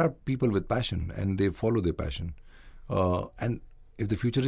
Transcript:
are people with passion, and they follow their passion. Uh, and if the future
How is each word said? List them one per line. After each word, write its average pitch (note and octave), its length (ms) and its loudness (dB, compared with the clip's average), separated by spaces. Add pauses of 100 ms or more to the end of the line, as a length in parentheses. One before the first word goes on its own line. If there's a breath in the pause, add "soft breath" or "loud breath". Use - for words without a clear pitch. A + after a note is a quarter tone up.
are E3 40 2 (200)
people B2+ 260 2
with F#2+ 160 2
passion, A2+ 320 -2 (120)
and G2 280 0
they G2 60 4
follow A2 380 2
their D#2 120 2
passion. D#2 340 -4 (560 soft breath)
Uh, F#2 360 2 (220)
and A#2+ 140 -2 (440)
if - 80 -4
the - 100 2
future A#2+ 240 2